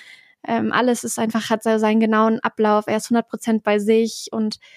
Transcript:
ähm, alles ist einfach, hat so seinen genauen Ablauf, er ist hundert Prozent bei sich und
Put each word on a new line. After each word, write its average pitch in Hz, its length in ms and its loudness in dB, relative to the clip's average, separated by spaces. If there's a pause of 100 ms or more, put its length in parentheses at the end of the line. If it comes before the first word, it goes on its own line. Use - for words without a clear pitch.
(460)
ähm, 226 280 -2
alles 240 320 0
ist - 120 -8
einfach, 226 320 -2
hat 220 140 -2
so 220 140 2
seinen 214 240 2
genauen 220 400 2
Ablauf, 214 460 0
er 214 100 -2
ist - 120 -6
hundert 233 200 0
Prozent 220 340 -2
bei 208 160 2
sich 220 520 0
und 220 260 -4 (200)